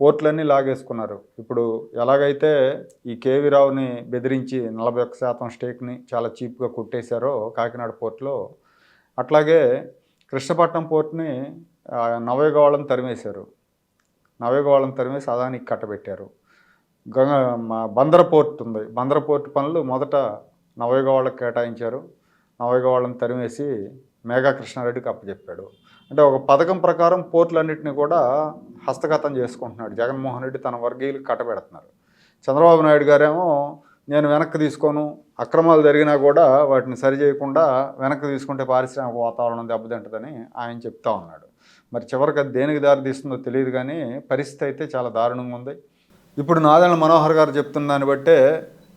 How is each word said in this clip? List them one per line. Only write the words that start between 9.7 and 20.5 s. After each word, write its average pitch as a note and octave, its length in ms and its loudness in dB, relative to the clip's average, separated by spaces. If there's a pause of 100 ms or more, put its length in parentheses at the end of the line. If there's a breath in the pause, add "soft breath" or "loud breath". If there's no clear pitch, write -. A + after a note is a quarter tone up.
కృష్ణపట్నం E3 520 0
పోర్టుని, D#3 720 -4 (380)
ఆ, A#2 240 -2
నవేగవాళ్ళని C#3+ 720 2
తరిమేశారు. A#2+ 600 -6 (960)
నవేగవాళ్ళని C3+ 500 2
తరిమేసి C3+ 400 -6
అదానికి B2 340 -6
కట్టబెట్టారు. G2+ 640 -10 (920)
గంగ-, C3 360 2
మా A2+ 300 -6
బందర D3 360 4
పోర్ట్ D#3 400 2
ఉంది, A2 220 -8
బందర B2 360 -2
పోర్ట్ C#3+ 360 -2
పనులు D3+ 280 -2
మొదట C3 320 -4 (640)